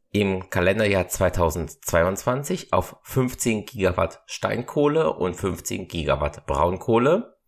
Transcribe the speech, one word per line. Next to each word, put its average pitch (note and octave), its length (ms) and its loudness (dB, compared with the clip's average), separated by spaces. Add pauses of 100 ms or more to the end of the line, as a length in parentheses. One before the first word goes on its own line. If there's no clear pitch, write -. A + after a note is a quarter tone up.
(120)
im F#2+ 380 0
Kalenderjahr G2 600 2
zweitausendzweiundzwanzig F2+ 1600 0
auf - 300 -2
fünfzehn A#2+ 640 0
Gigawatt F2+ 600 -2
Steinkohle D3 880 0
und F2+ 220 -2
fünfzehn F#2+ 520 -6
Gigawatt D2 600 -2
Braunkohle. A2+ 880 2 (100)